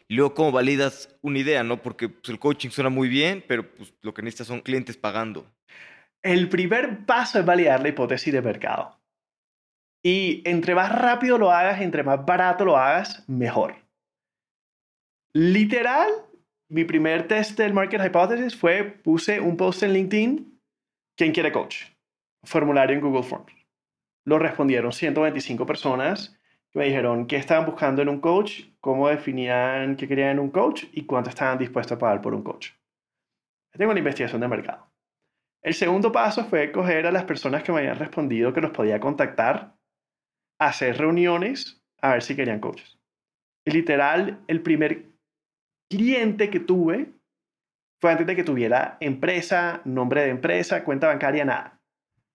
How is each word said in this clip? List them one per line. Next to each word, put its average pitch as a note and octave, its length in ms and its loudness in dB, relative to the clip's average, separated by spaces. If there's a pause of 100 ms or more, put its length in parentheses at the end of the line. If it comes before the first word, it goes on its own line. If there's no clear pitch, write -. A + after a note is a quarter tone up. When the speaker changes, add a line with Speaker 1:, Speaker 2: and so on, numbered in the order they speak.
Speaker 1:
Y A2 80 -6
luego, C#3 200 2
¿cómo D3+ 160 2
validas C3+ 680 0
una C#3 180 -2
idea, C3+ 240 0
no? A#2 180 -4
Porque, A#2 280 -8
pues, - 200 -16
el A2 100 -10
coaching C#3+ 300 -2
suena C3 220 -2
muy C3 160 0
bien, D#3+ 400 -2
pero, A#2+ 280 -4
pues, - 260 -20
lo G#2+ 120 -10
que G#2+ 80 -14
necesitas A2+ 260 -12
son A#2+ 140 -10
clientes B2+ 360 -6
pagando. G#2+ 480 -6 (760)
Speaker 2:
El F3+ 280 2
primer G3+ 560 -2
paso A#3 340 2
es E3+ 60 2
validar E3 360 4
la D3 80 0
hipótesis C3 440 -2
de B2+ 100 0
mercado. - 540 -6 (1040)
Y F3+ 420 0
entre F3 300 0
más F#3 160 2
rápido A#3+ 480 2
lo F#3+ 120 6
hagas, F#3 300 2
entre D#3+ 220 -2
más C#3 220 0
barato F3+ 400 2
lo D#3 120 6
hagas, D3+ 500 0
mejor. A2+ 480 -2 (1600)
Literal, A#3+ 760 4 (600)
mi E3 140 0
primer D#3+ 440 2
test G#3+ 300 -2
del G#3 160 2
Market G3 300 0
Hypothesis A3+ 520 2
fue, F3+ 280 2
puse G3+ 560 0
un E3+ 180 -2
post F#3 260 0
en G3 100 2
LinkedIn, G#3+ 680 0 (580)
"¿Quién D#3+ 140 4
quiere D#3 200 2
coach?". - 340 -4 (580)
Formulario C#3+ 520 4
en D3 60 -2
Google C3 220 0
Forms. - 300 -12 (720)
Lo D3+ 140 4
respondieron C3+ 520 0
ciento D3+ 300 -2
veinticinco C3 440 -2
personas C#3 720 -4 (340)
que D3 80 -6
me C#3+ 60 0
dijeron A#2+ 420 0
qué C#3+ 100 -2
estaban D#3+ 280 2
buscando C#3 360 0
en C#3+ 80 0
un C#3+ 100 -2
coach, F3+ 440 0 (180)
cómo C#3 280 0
definían C3 840 -2
qué C3+ 120 -6
querían C#3 240 0
en C#3+ 80 0
un C#3 100 -2
coach A3 420 0
y D3+ 140 -10
cuánto B2+ 240 -2
estaban C3 280 -2
dispuestos B2 380 -4
a B2 40 -6
pagar G#2+ 220 0
por A2 120 -4
un G#2 100 -6
coach. - 280 -14 (1000)
Tengo G#3+ 220 0
la G3 60 0
investigación C3 420 -2
de B2 60 -2
mercado. - 400 -6 (760)
El D#3+ 120 -4
segundo F#3+ 380 0
paso A3 340 0
fue - 260 0
coger F3+ 340 0
a F3 60 0
las F#3 140 0
personas C#3+ 380 -4
que - 80 -4
me D#3+ 80 0
habían C3 200 -2
respondido B2 540 -2
que D#3+ 80 -2
los D#3 100 -2
podía G#2+ 280 0
contactar, C3+ 760 -2 (840)
hacer B2+ 380 0
reuniones, F3 840 0 (180)
a C3+ 120 2
ver A#2 100 0
si C#3 120 -6
querían A#2+ 240 -2
coaches. - 380 -12 (680)
Y D3+ 60 -2
literal, D#3+ 760 0
el E3 140 -2
primer D#3 440 0 (840)
cliente G#3+ 600 0
que F#3 100 -2
tuve F3+ 520 0 (880)
fue E3+ 100 6
antes D#3+ 160 2
de F#3 80 -2
que F3+ 80 0
tuviera B2 560 0
empresa, E3+ 880 -2
nombre C3 380 0
de C3+ 60 2
empresa, E3+ 540 -2
cuenta C#3+ 240 0
bancaria, D3 380 0
nada. - 340 -4 (560)